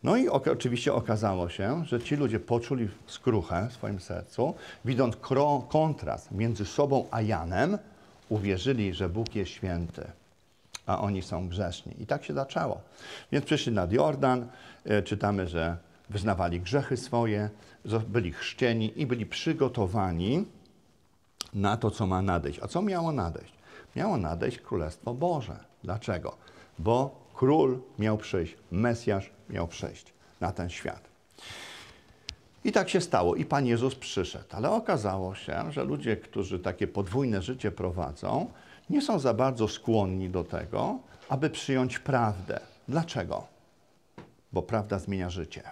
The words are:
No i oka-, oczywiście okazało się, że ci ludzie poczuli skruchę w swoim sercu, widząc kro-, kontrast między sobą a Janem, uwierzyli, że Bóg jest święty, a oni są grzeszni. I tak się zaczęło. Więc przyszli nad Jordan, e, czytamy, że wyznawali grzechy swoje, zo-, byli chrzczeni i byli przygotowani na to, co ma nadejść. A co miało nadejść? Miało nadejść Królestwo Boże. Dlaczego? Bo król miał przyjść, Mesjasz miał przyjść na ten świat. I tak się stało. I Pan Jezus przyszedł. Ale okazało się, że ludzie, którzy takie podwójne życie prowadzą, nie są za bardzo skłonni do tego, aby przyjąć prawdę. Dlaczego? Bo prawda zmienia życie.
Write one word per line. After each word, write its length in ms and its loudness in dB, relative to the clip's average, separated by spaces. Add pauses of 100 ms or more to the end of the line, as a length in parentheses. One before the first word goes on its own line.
No 140 6
i 120 6
oka-, 220 4
oczywiście 420 2
okazało 560 2
się, 360 0
że 160 0
ci 140 -2
ludzie 240 2
poczuli 500 0 (180)
skruchę 600 0
w 40 -12
swoim 260 -4
sercu, 540 -2 (320)
widząc 300 2
kro-, 540 2
kontrast 640 0
między 340 0
sobą 460 2
a 100 0
Janem, 560 0 (520)
uwierzyli, 640 0
że 160 -2
Bóg 260 -4
jest 160 -2
święty, 600 -4 (760)
a 160 0
oni 200 0
są 260 -4
grzeszni. 540 -6
I 40 -8
tak 180 -2
się 100 -8
zaczęło. 480 -2 (500)
Więc 140 0
przyszli 260 0
nad 200 2
Jordan, 560 4 (380)
e, 180 4
czytamy, 440 0
że 300 0 (320)
wyznawali 500 0
grzechy 380 0
swoje, 520 0 (360)
zo-, 140 2
byli 320 0
chrzczeni 680 0
i 40 0
byli 200 -2
przygotowani 1200 0 (1080)
na 240 2
to, 140 2
co 160 0
ma 140 2
nadejść. 380 0
A 80 -10
co 140 -2
miało 300 0
nadejść? 420 -4 (420)
Miało 220 0
nadejść 400 -2
Królestwo 560 -4
Boże. 420 -2 (280)
Dlaczego? 540 -4 (420)
Bo 420 2 (200)
król 360 6 (200)
miał 180 4
przyjść, 400 -4 (140)
Mesjasz 600 0 (180)
miał 180 -2
przyjść 460 -10 (280)
na 100 0
ten 180 -4
świat. 320 -8 (1600)
I 80 2
tak 180 4
się 120 4
stało. 340 4
I 100 0
Pan 200 2
Jezus 300 4
przyszedł. 560 -4
Ale 200 0
okazało 640 0
się, 360 -4
że 120 -2
ludzie, 340 0
którzy 420 -4
takie 280 -2
podwójne 540 0
życie 300 -4
prowadzą, 800 -2 (380)
nie 120 2
są 180 2
za 140 4
bardzo 340 4
skłonni 640 0
do 140 0
tego, 560 -2 (300)
aby 200 0
przyjąć 500 0
prawdę. 600 0 (280)
Dlaczego? 600 -2 (1040)
Bo 80 2
prawda 380 -2
zmienia 300 -2
życie. 420 -8